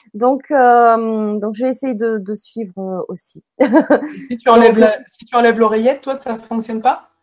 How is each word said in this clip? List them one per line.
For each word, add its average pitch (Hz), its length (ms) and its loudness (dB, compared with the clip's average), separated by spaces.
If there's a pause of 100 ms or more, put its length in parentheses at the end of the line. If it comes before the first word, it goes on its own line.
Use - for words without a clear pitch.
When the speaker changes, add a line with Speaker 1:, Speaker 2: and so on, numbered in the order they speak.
(140)
Speaker 1:
donc, 247 360 -2
euh, 226 880 2
donc 208 160 -8
je 214 100 -8
vais 262 60 0
essayer 262 240 -6
de, 220 240 -4
de 202 160 -8
suivre, 202 440 -12
euh, 190 300 -8
aussi. - 360 -18 (140)
<laughs> 277 720 0
Speaker 2:
Si 240 80 -10
tu - 100 -2
enlèves 233 260 6
Speaker 1:
Donc, 214 60 2
Speaker 2:
la, 220 120 4 (140)
si - 200 -20
tu 247 100 -4
enlèves 233 220 2
l'oreillette, 226 420 0
toi, 269 160 -8
ça 240 220 -10
fonctionne 226 420 -8
pas ? 254 280 -2 (140)